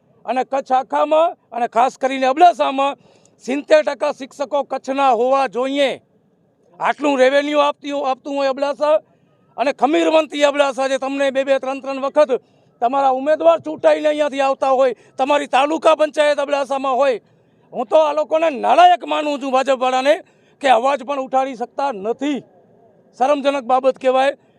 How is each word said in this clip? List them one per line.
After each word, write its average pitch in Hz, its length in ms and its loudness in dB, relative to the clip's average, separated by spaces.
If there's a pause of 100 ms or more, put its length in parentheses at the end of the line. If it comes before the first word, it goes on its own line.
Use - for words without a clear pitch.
(260)
અને 254 180 -2
કચ્છ 277 280 -4
આખામાં 302 680 0 (140)
અને 233 160 -4
ખાસ 233 300 0
કરીને 262 300 -2
અબડાસામાં 277 680 2 (440)
સિત્તેર 294 440 0
ટકા 285 280 -4
શિક્ષકો 269 520 -6
કચ્છના 269 480 -2
હોવા 254 360 2
જોઈએ. 254 540 -2 (760)
આટલું 262 400 -2
રેવન્યુ 285 400 2
આપતી 285 320 -2
હો-, 285 120 -6
આપતું 262 320 -6
હોય 277 140 -2
અબડાસા 285 500 -2 (580)
અને 269 160 -2
ખમીરવંતી 311 680 0
અબડાસા, 277 440 0
જે 262 100 -2
તમને 277 340 -2
બે 269 120 -2
બે 269 160 0
ત્રણ 269 200 -6
ત્રણ 269 200 -8
વખત 277 320 0 (480)
તમારા 269 300 0
ઉમેદવાર 302 500 2
ચૂંટાઈને 302 480 0
અહીંયાથી 294 340 -2
આવતા 269 280 0
હોય, 262 240 2 (240)
તમારી 285 300 0
તાલુકા 294 480 2
પંચાયત 294 440 0
અબડાસામાં 277 560 -2
હોય, 262 240 0 (540)
હું 220 120 -6
તો - 120 2
આ 302 160 4
લોકોને 311 360 -2
નાલાયક 311 560 4
માનું 294 360 -4
છું 269 100 -6
ભાજપવાળાને 262 680 0 (380)
કે 277 100 -2
અવાજ 254 340 2
પણ 277 160 -8
ઉઠાડી 262 360 -2
શકતા 254 360 -6
નથી. 233 520 -6 (760)
શરમજનક 277 460 0
બાબત 254 360 0
કહેવાય. 262 380 0 (220)